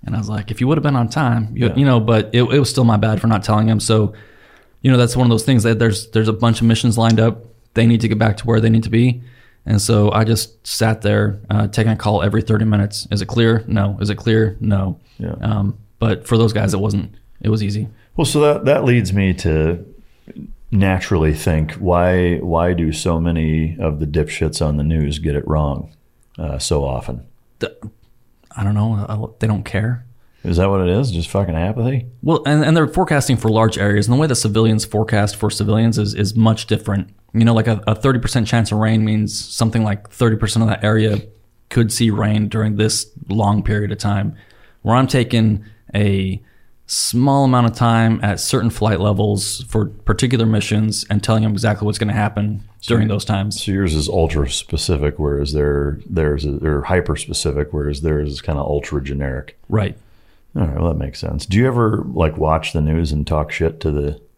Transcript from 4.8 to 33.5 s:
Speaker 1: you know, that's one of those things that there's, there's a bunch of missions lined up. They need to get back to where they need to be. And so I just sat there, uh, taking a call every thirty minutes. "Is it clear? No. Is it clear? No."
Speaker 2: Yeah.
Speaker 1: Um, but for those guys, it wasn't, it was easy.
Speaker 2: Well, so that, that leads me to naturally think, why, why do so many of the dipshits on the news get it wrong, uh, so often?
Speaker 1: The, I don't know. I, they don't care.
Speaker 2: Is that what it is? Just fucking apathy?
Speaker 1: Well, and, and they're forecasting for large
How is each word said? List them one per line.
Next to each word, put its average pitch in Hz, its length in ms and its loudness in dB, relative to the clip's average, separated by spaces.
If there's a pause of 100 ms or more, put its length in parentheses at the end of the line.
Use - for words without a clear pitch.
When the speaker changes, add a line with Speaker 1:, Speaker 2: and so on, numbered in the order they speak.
Speaker 1:
you 131 80 2
know, 127 80 6
that's 120 200 2
one 127 100 4
of - 20 6
those 110 140 2
things 123 200 4
that 113 140 4
there's, 110 340 0
there's 110 180 2
a 110 40 0
bunch 113 280 2
of 117 60 4
missions 113 300 2
lined 113 220 4
up. 113 240 0 (300)
They 117 120 2
need 117 160 4
to 113 60 0
get 110 100 0
back 107 200 0
to - 80 -12
where 113 160 2
they 110 80 4
need 110 140 4
to - 60 -6
be. 123 320 2 (440)
And 104 160 2
so 104 300 2
I 110 120 2
just - 420 -4
sat 110 360 -2
there, 104 380 0 (100)
uh, 104 180 0
taking 113 240 0
a 110 60 0
call 104 260 0
every 107 180 0
thirty 107 220 0
minutes. 104 480 0
"Is 101 100 -2
it 95 60 -6
clear? 113 400 2
No. 101 320 0
Is 101 100 -2
it 101 60 -2
clear? 110 460 0
No." 95 360 0 (200)
Speaker 2:
Yeah. - 240 -8
Speaker 1:
Um, 101 360 -2 (220)
but - 260 -2
for 117 120 2
those 113 160 4
guys, 104 200 0
it 98 60 0
wasn't, 101 340 -2 (280)
it 110 80 -2
was 110 120 0
easy. 104 280 -4 (260)
Speaker 2:
Well, 170 100 0
so - 140 0
that, 147 260 4
that 143 200 2
leads 117 260 2
me 95 220 2
to 82 520 0 (840)
naturally 92 640 2
think, 78 400 -2
why, 90 640 2
why 87 360 0
do 82 200 0
so 82 260 -2
many 80 600 0
of 78 200 -4
the 78 60 -2
dipshits 76 600 -2
on 73 120 0
the 71 60 -2
news 76 360 0
get 78 160 -2
it - 120 -4
wrong, 73 440 -2 (460)
uh, 76 220 -8
so 73 260 -2
often? 62 400 -8 (340)
Speaker 1:
The, - 160 -8 (800)
I 104 80 -6
don't 101 120 0
know. 104 320 -2
I, 107 100 -6 (220)
they 113 80 -2
don't 104 160 -2
care. 117 420 -4 (380)
Speaker 2:
Is 85 140 0
that 92 120 2
what 98 120 0
it 90 80 0
is? 113 220 0
Just 85 180 -4
fucking 92 260 -2
apathy? 113 500 -2 (180)
Speaker 1:
Well, 160 220 0
and, 151 180 2
and 160 140 2
they're 156 100 4
forecasting 147 480 0
for 110 140 0
large 110 280 2